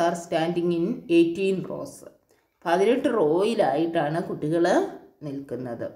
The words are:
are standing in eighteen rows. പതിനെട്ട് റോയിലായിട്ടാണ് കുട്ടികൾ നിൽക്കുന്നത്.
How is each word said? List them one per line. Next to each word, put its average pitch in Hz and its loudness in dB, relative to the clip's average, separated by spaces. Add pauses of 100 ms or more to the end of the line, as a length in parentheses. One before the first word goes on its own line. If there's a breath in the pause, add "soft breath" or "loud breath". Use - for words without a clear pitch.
are 175 0
standing 170 0 (100)
in 170 0 (300)
eighteen 185 2 (140)
rows. 143 -10 (720)
പതിനെട്ട് 214 2 (100)
റോയിലായിട്ടാണ് 165 2 (100)
കുട്ടികൾ 170 -2 (640)
നിൽക്കുന്നത്. 127 -8